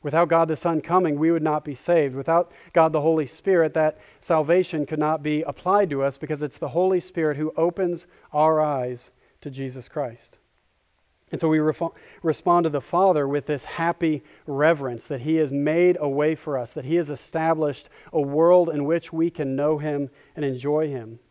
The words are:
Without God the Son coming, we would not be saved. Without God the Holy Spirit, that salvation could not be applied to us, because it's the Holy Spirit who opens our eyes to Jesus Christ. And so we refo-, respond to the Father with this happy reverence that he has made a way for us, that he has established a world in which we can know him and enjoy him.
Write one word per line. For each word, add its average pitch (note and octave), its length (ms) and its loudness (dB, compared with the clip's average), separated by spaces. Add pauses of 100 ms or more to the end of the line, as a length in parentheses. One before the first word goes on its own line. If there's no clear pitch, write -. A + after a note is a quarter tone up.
Without D#3 240 2
God E3 180 4
the D#3+ 80 -2
Son D#3+ 260 -2
coming, E3+ 380 0
we D#3+ 140 2
would D#3+ 100 0
not D3+ 220 -2
be D3 100 -10
saved. D3 400 0
Without E3 380 0 (200)
God D#3+ 200 4
the D3+ 80 2
Holy D#3+ 260 2
Spirit, E3 480 0
that D#3 240 0 (220)
salvation D#3+ 680 0
could D3+ 140 -6
not D3+ 240 -2
be D3+ 180 -2
applied F#3 480 0
to C3+ 140 -2
us, C#3 120 -2
because D3 260 -6
it's C#3+ 160 -8
the D3 100 -6
Holy F3+ 320 0
Spirit D#3 360 -4
who D#3 200 -4
opens F3 500 -2 (260)
our D#3 280 2
eyes B2+ 500 -4 (300)
to D3 100 -12
Jesus C3 380 -10
Christ. B2+ 500 -10 (920)
And C3 80 -6
so E3 80 -2
we D#3 120 4
refo-, D#3 340 -2 (300)
respond E3+ 420 2
to D#3+ 60 0
the C#3+ 100 -4
Father E3+ 480 2
with C#3+ 160 -2
this D3 180 -4
happy E3 600 -4 (240)
reverence C#3 580 0
that C3+ 160 -8
he D#3 160 -2
has D3+ 160 0
made E3 480 2
a D3+ 80 -2
way D3 260 0
for D3+ 220 -6
us, A#2+ 160 -6
that C3 140 -10
he D3+ 80 -2
has E3 160 0
established D#3 800 -4 (240)
a D#3 80 2
world E3 480 4
in C#3+ 160 -4
which E3 260 -2
we E3 160 0
can C#3 260 -6
know D3 220 0
him D3 320 -4 (280)
and D#3 60 -6
enjoy C#3+ 460 -2
him. A#2 300 -10 (120)